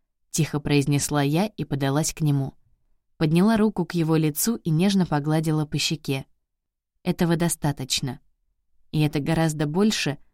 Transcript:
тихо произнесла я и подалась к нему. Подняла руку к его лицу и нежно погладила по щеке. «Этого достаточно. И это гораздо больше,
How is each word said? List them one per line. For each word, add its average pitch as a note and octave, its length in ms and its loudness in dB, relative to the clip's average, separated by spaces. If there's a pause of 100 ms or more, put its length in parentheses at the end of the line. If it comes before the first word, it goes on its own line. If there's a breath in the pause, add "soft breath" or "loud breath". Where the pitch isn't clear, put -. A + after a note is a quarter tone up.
(320)
тихо D3 280 -2
произнесла C#3+ 640 0
я D#3 220 0
и - 180 -8
подалась C#3 500 -2
к - 80 -8
нему. C#3+ 320 0 (640)
Подняла F3+ 400 4
руку G#3 280 0
к - 80 -10
его D#3+ 220 2
лицу D#3+ 420 0
и - 120 -6
нежно F#3 360 2
погладила D#3 600 0
по D3+ 120 -6
щеке. C#3 480 -4 (760)
«Этого E3+ 320 0
достаточно. C#3+ 840 -4 (720)
И D3+ 100 0
это D3+ 180 0
гораздо D#3 460 0
больше, D#3+ 520 0 (160)